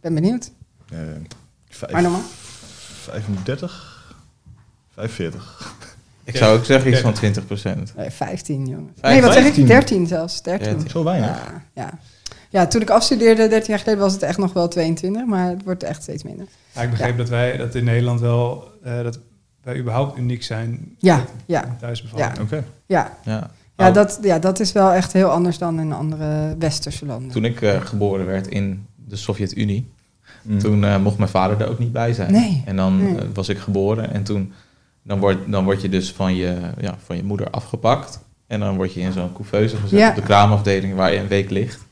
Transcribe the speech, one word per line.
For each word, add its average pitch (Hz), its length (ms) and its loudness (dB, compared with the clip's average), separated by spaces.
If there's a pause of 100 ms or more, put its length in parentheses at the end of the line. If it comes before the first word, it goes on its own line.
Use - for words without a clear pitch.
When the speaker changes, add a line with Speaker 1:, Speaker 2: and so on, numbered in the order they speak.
Speaker 1:
Ben 165 140 -4
benieuwd. 202 360 0 (400)
Speaker 2:
Eh, 82 80 -12 (680)
vijf-, - 240 -14
Speaker 1:
Maar 170 100 0
normaal? 175 180 0 (800)
Speaker 2:
vijfendertig? 104 1000 -8 (920)
Vijfenveertig? - 760 -10 (520)
Speaker 3:
Ik 120 120 -8
zou 113 220 6
ook 120 60 0
zeggen 135 240 4
iets 120 100 4
Speaker 4:
Ja. 107 60 0
Speaker 3:
van 113 80 4
twintig 104 340 0
procent. 98 500 -6
Speaker 1:
Nee, - 140 -8
vijftien, 139 560 -8
jongens. 151 340 -10
Speaker 3:
Vijf-, 135 140 2
Speaker 1:
Nee, 269 80 8
wat 240 100 6
zeg - 60 10
ik? 254 60 8
Speaker 2:
Vijftien? 202 220 6
Speaker 1:
Dertien 220 400 6
zelfs. 165 360 -6
Dertien. 170 260 -4
Speaker 3:
Dertien. 156 220 -4
Speaker 2:
Zo 165 140 -2
weinig? 180 240 0
Speaker 1:
Ja, - 340 -10 (120)
ja. - 160 -10 (580)
Ja, 180 180 4
toen 226 140 2
ik 220 100 -2
afstudeerde, 226 580 6
dertien 220 220 2
jaar 208 80 0
geleden, 208 220 0
was 196 120 2
het 196 100 -4
echt - 160 -4
nog 190 140 0
wel 175 160 0
tweeëntwintig, 175 580 -2
maar 185 220 0
het 180 160 -6
wordt 185 180 -6
echt 151 200 -8
steeds 151 200 -10
minder. - 240 -14 (280)
Speaker 4:
Ja, 120 80 -6
ik 120 80 -2
begreep 120 200 0
Speaker 1:
Ja. 123 60 -2
Speaker 4:
dat 120 120 -2
wij, 120 280 0
dat 123 180 -6
in 120 100 -2
Nederland 120 360 2
wel, 120 480 -2 (140)
eh, 120 200 -8
dat 120 160 -8 (440)
wij 127 140 -10
überhaupt 131 420 -4
uniek 123 240 -4
zijn 117 560 -8
Speaker 1:
Ja, 180 180 4
Speaker 4:
met 123 100 -2 (200)
Speaker 1:
ja. 123 340 -4
Speaker 4:
thuisbevalling. 120 560 -6
Speaker 1:
Ja. - 60 -6
Speaker 2:
Oké. 113 220 -4 (220)
Speaker 1:
Ja. 175 260 0 (120)
Speaker 3:
Ja. 110 260 -6 (260)
Speaker 1:
Ja, 185 120 6
Speaker 3:
Oh. 185 60 6
Speaker 1:
dat, 208 280 4
ja, 180 160 2
dat 185 220 0
is 196 120 -2
wel 190 200 4
echt 180 200 0
heel 190 160 4
anders 175 300 2
dan 165 220 -4
in 156 120 -4
andere 156 680 -4
westerse 160 480 -4
landen. 127 240 -8
Speaker 3:
Toen 120 140 -2
ik, 117 180 -2
eh, 101 180 2
geboren 98 460 -2
werd 95 200 -2
in 98 400 -4 (220)
de 101 80 -12
Sovjet-Unie, 104 760 -4 (520)
Speaker 2:
Mm. 107 160 -2
Speaker 3:
toen, 104 260 2
eh, 101 140 4
mocht 98 200 2
mijn 104 120 2
vader 98 300 2
er 110 80 0
ook 117 100 -4
niet 120 140 -2
bij 117 200 0
zijn. 107 200 0
Speaker 1:
Nee, 202 340 4
Speaker 3:
En 98 100 -2
dan, 95 260 2
Speaker 1:
nee. 95 160 2
Speaker 3:
eh, - 60 -4 (100)
was 98 140 -4
ik 98 100 -2
geboren 104 540 0
en 104 100 -2
toen, 104 300 -4 (500)
dan 101 160 -4
word, 98 280 2
dan 101 180 0
word 98 180 2
je 98 60 -2
dus 92 240 -2
van 92 240 0
je, 90 200 -2 (240)
ja, 90 140 -6 (100)
van 87 120 -10
je 87 80 -6
moeder 101 260 -4
afgepakt. - 680 -2 (280)
En 107 140 -6
dan 98 160 -2
word 92 180 -2
je 92 60 -6
in 92 120 -2
zo'n 90 200 -6
couveuse 107 440 -2
gezet 196 220 2
Speaker 1:
Ja. 220 100 8
Speaker 3:
op 214 60 2
de 101 80 -4
kraamafdeling 101 720 4
waar 92 180 2
je 98 60 2
een 101 100 -4
week 101 220 0
ligt. 104 280 -4 (140)